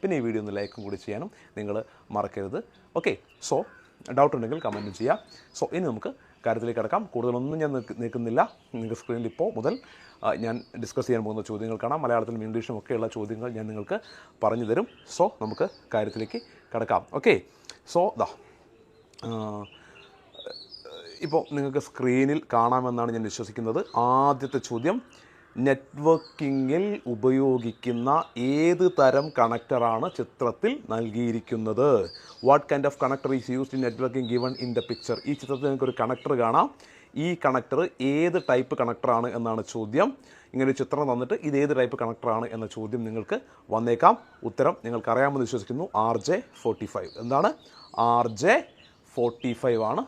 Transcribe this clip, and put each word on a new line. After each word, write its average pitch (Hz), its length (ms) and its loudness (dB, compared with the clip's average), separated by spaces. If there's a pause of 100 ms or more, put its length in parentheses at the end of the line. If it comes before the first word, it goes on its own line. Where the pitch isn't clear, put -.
പിന്നെ 156 180 0
ഈ 123 60 -2
വീഡിയോ 110 200 -2
ഒന്ന് 101 120 -8
ലൈക്കും 101 300 -8
കൂടി 98 180 -8
ചെയ്യാനും 117 260 -8 (280)
നിങ്ങൾ 104 180 -4 (400)
മറക്കരുത്. 101 420 -4 (400)
ഓക്കെ, - 160 0 (340)
so 143 100 2 (580)
ഡൗട്ട് 143 200 6
ഉണ്ടെങ്കിൽ 120 300 -4
കമൻറ്റ് 104 320 -8
ചെയ്യുക. 139 180 2 (400)
So - 60 -2 (120)
ഇനി 180 160 0
നമുക്ക് 110 200 -6 (340)
കാര്യത്തിലേക്ക് 117 360 0
കടക്കാം. 165 200 0 (120)
കൂടുതലൊന്നും 123 500 -2
ഞാൻ 151 120 0
നിക്ക്-, 117 280 -6
നിൽക്കുന്നില്ല. 117 380 0 (320)
നിങ്ങൾക്ക് 113 280 -6
സ്ക്രീനിൽ 117 300 -4
ഇപ്പോൾ 180 260 -2
മുതൽ, 131 160 0 (500)
ആ, 110 60 0 (140)
ഞാൻ 117 120 -2 (280)
ഡിസ്കസ് 120 260 -4
ചെയ്യാൻ 113 160 2
പോകുന്ന 107 240 -6
ചോദ്യങ്ങൾ 110 340 -6
കാണാം. 139 220 -2
മലയാളത്തിലും 117 420 0
ഇംഗ്ലീഷിലും 113 320 -6
ഒക്കെയുള്ള 113 280 -4 (100)
ചോദ്യങ്ങൾ 113 400 -6
ഞാൻ 107 140 -8
നിങ്ങൾക്ക് 107 280 -6 (440)
പറഞ്ഞു 113 280 2
തരും. 175 160 2 (300)
So 180 100 6 (160)
നമുക്ക് - 240 -2 (280)
കാര്യത്തിലേക്ക് 110 460 -4 (320)
കടക്കാം. 110 300 0 (160)
ഓക്കെ, 202 160 6 (580)
so 175 100 4 (200)
ദാ, - 60 -4 (1000)
ആ, - 20 -6 (1900)
ഇപ്പോൾ 151 160 0 (140)
നിങ്ങൾക്ക് 139 320 -2
സ്ക്രീനിൽ 131 520 2 (140)
കാണാമെന്നാണ് 120 640 2
ഞാൻ 113 160 -2
വിശ്വസിക്കുന്നത്. 113 500 -4 (380)
ആദ്യത്തെ 135 400 2 (100)
ചോദ്യം, 123 260 0 (720)
നെറ്റ്വർക്കിങ്ങിൽ 143 1160 2 (300)
ഉപയോഗിക്കുന്ന 123 960 2 (440)
ഏത് 170 300 4 (160)
തരം 139 260 6 (120)
കണക്ടറാണ് 117 680 2 (100)
ചിത്രത്തിൽ 123 540 -2 (220)
നൽകിയിരിക്കുന്നത്? 113 960 0 (580)
What 143 140 8 (100)
kind 143 180 0
of 139 120 -8
connector 135 360 0
is 120 100 -6 (100)
used 135 180 -4
in 131 100 0
networking 123 460 -2
given 123 220 0 (120)
in 123 120 -4
the 117 120 0
picture? 117 280 -4 (120)
ഈ 143 120 0
ചിത്രത്തിൽ 135 260 -4
നിങ്ങൾക്കൊരു 131 320 0
കണക്ടർ 127 420 0
കാണാം. 127 260 4 (580)
ഈ - 20 0 (160)
കണക്ടർ 131 380 2 (320)
ഏത് 165 240 2 (120)
ടൈപ്പ് 131 300 2
കണക്ടറാണ് 120 500 0 (100)
എന്നാണ് 113 240 -2 (100)
ചോദ്യം. 120 360 2 (440)
ഇങ്ങനെ 131 180 2
ഒരു 131 100 0
ചിത്രം 139 300 0
തന്നിട്ട് 127 260 -2 (120)
ഇത് 143 140 2
ഏത് 147 160 2
ടൈപ്പ് 123 240 2
കണക്ടറാണ് 113 520 -2
എന്ന 113 120 -6 (100)
ചോദ്യം 113 320 -4
നിങ്ങൾക്ക് 110 300 -6 (360)
വന്നേക്കാം. 117 420 6 (320)
ഉത്തരം 139 260 2 (100)
നിങ്ങൾക്കറിയാമെന്ന് 120 640 0
വിശ്വസിക്കുന്നു. 123 400 -6 (200)
ആർ 120 100 2 (120)
ജെ 185 100 2 (240)
ഫോർട്ടി 110 320 -2
ഫൈവ്. 98 180 -8 (120)
എന്താണ്? 139 260 2 (600)
ആർ 120 180 4 (140)
ജെ 208 120 6 (600)
ഫോർട്ടി 120 360 -2 (100)
ഫൈവ് 117 280 2
ആണ് 190 160 -2